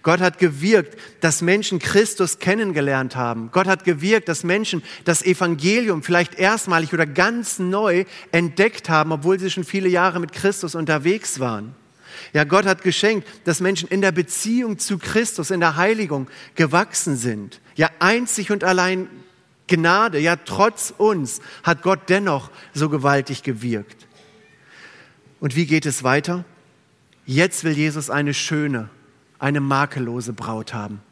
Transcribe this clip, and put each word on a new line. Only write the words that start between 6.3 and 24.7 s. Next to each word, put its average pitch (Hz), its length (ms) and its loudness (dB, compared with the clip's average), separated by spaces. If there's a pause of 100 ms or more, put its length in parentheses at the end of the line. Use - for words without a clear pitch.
erstmalig 185 580 2
oder 165 100 2
ganz 202 540 0
neu 185 480 0 (260)
entdeckt 175 560 0
haben, 160 240 2
obwohl 165 260 0
sie 185 120 -4
schon 180 140 -4
viele 190 260 -2
Jahre 180 300 2
mit 160 120 -8
Christus 190 420 -4
unterwegs 156 640 -2
waren. 117 360 -6 (580)
Ja, 151 120 4
Gott 185 200 2
hat 185 180 0
geschenkt, 202 460 0 (160)
dass 156 160 0
Menschen 180 300 -2
in 196 100 0
der 190 120 2
Beziehung 220 680 -2
zu - 180 -4
Christus, 214 540 -2
in 170 100 0
der 160 160 2
Heiligung 175 520 0 (260)
gewachsen 165 640 0
sind. 107 420 -6 (140)
Ja, 156 240 2
einzig 214 520 0
und 202 140 0
allein 185 440 2 (600)
Gnade, 175 520 2
ja, 165 160 2
trotz - 600 0
uns 185 440 0 (240)
hat 170 180 2
Gott 190 260 0
dennoch 185 440 0 (200)
so 147 160 0
gewaltig 139 540 0
gewirkt. 113 640 -6 (1300)